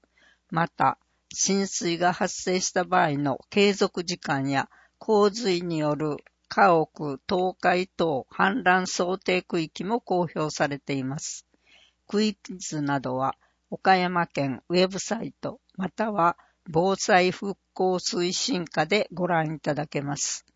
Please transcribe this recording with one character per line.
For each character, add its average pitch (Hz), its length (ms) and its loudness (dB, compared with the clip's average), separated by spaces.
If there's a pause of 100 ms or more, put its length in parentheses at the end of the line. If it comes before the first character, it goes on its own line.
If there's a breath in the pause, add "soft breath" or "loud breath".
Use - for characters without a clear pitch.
(500 soft breath)
ま 170 180 -2
た、 - 300 -2 (340)
浸 196 360 0
水 170 300 -4
が 175 140 2
発 - 300 -4
生 180 180 0
し - 120 -4
た 185 120 0
場 180 200 2
合 160 80 2
の 143 280 -2 (100)
継 202 240 4
続 190 300 0
時 175 140 -8
間 139 320 -2
や 135 180 0 (300 soft breath)
洪 208 320 4
水 196 320 0
に 170 160 -4
よ 151 180 0
る 147 220 -2 (300)
家 196 260 6
屋 151 460 -2 (100)
倒 202 60 2 (160)
壊 180 440 0
等 151 360 0
氾 196 320 0
濫 185 240 4
想 185 320 -2
定 185 240 0
区 175 180 -2
域 160 220 -8
も 220 180 -2
公 175 200 0
表 156 280 -4
さ 147 180 0
れ 143 120 -6
て - 140 -6
い 135 100 -2
ま 135 160 -6
す。 - 260 -12 (600 soft breath)
区 208 160 0
域 208 340 -4
図 156 240 -6
な 143 180 0
ど 127 160 -4
は、 131 200 -2 (340)
岡 190 260 4
山 180 300 0
県 135 440 -4
ウ 175 60 0
ェ 185 120 6
ブ 190 100 -10
サ 214 240 -6
イ 135 180 -8
ト、 147 200 -10 (180)
ま 185 120 -6
た 165 220 -4
は 175 240 2 (320 soft breath)
防 180 280 2
災 180 340 4
復 196 300 -6 (140)
興 185 260 0
推 180 340 -2
進 180 320 -4
課 156 220 -2
で 202 260 0
ご 175 140 -2
覧 160 260 0
い 151 60 -8
た 151 160 -4
だ 147 100 -4
け 147 160 -6
ま 143 160 -6
す。 - 380 -6